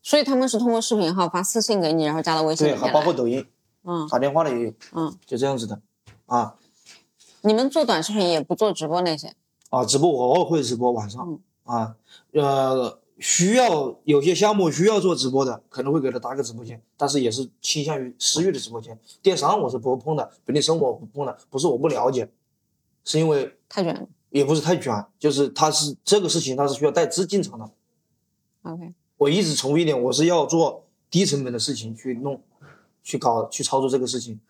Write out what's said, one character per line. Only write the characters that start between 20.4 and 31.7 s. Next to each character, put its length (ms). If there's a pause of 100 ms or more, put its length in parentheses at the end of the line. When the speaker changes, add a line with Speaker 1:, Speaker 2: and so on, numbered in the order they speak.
Speaker 2:
本 80
地 80
生 200
活 80
我 60
不 120
碰 180
的， 140 (100)
不 100
是 100
我 100
不 80
了 240
解， 180 (760)
是 160
因 80
为 280 (120)
Speaker 1:
太 160
卷 100
了。 140 (220)
Speaker 2:
也 140
不 80
是 80
太 160
卷， 300 (120)
就 120
是 180
它 220
是， 340
这 160
个 80
事 120
情 160
它 100
是 80
需 100
要 60
带 160
资 180
进 160
场 180
的。 120 (920)
Speaker 1:
OK。 320 (240)
Speaker 2:
我 120
一 120
直 120
重 160
复 80
一 60
点， 200
我 80
是 140
要 180
做 400 (240)
低 160
成 200
本 80
的 60
事 140